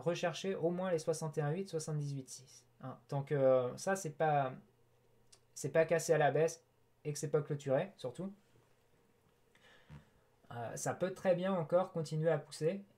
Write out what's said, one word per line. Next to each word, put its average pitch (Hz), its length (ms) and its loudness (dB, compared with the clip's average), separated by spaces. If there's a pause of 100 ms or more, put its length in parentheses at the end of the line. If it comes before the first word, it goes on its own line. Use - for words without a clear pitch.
rechercher 170 500 -2
au 165 160 0
moins 180 220 0
les 160 80 2
soixante 156 400 -2
et - 20 0
un 147 80 0
huit, 190 200 -2
soixante-dix-huit 147 600 -4
six. - 340 -20 (200)
Hein, 131 120 -10 (120)
tant 139 160 -4
que, 151 100 -4
euh, 131 440 4
ça, 196 180 0
c'est 160 160 -6
pas, 143 420 2 (1040)
c'est 143 140 -6
pas 160 160 4
cassé 160 280 2
à 151 60 4
la 135 100 4
baisse 156 340 0 (400)
et 147 100 -4
que - 40 -8
c'est 147 140 -6
pas 151 100 2
clôturé, 143 540 -2
surtout. 175 360 -8 (2250)
Euh, 117 240 -8
ça - 180 -4
peut 185 200 -2
très 185 200 2
bien 185 200 2
encore 180 380 2
continuer 160 380 0
à 151 80 4
pousser 165 460 -2 (140)